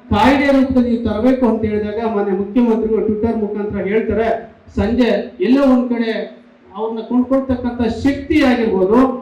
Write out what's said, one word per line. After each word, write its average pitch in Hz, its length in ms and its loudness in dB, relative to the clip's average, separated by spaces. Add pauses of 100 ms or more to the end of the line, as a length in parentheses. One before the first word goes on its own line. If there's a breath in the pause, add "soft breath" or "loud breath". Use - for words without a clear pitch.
(100)
ಕಾಯ್ದೆ 269 500 2
ರೂಪದಲ್ಲಿ 254 300 0
ನೀವು 233 140 -2
ತರಬೇಕು 240 420 0
ಅಂತ 220 180 0
ಹೇಳಿದಾಗ 208 520 -4
ಮಾನ್ಯ 202 160 -2
ಮುಖ್ಯಮಂತ್ರಿಗಳು 220 720 0
Twitter 220 300 -2
ಮುಖಾಂತರ 202 420 -4
ಹೇಳ್ತಾರೆ, 214 720 -2 (260)
ಸಂಜೆ 220 640 0
ಎಲ್ಲೋ 254 220 4
ಒಂದ್ 247 280 4
ಕಡೆ 226 500 -4 (360)
ಅವ್ರನ್ನ 220 240 -6
ಕೊಂಡ್ಕೊಳ್ತಕ್ಕಂಥ 247 880 -2 (180)
ಶಕ್ತಿ 285 360 0
ಆಗಿರ್ಬೋದು, 214 540 2 (260)